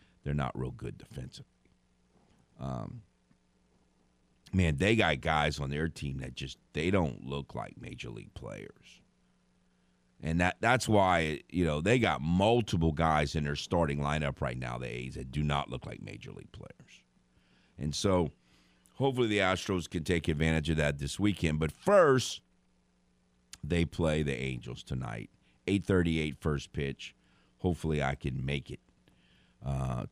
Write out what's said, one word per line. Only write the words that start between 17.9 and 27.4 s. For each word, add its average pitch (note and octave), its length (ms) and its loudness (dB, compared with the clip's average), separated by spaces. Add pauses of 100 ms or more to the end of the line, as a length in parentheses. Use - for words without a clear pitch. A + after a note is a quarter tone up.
so F2+ 380 2 (640)
hopefully B2+ 300 2
the G#2+ 120 2
Astros F#2 520 0
can E2 140 -4
take F2 240 0
advantage D#2+ 420 2
of D#2 60 0
that D2 220 0
this C#2+ 200 -6
weekend. E2+ 400 0
But D#2 140 0
first, D#3+ 680 4 (1200)
they E2+ 200 2
play D#2 380 0
the C#2 160 -2
Angels B1 460 -8
tonight, A#1 460 -6 (360)
eight G2 180 2
thirty-eight D#2+ 540 4
first D2 340 -2
pitch. C#2 440 -6 (420)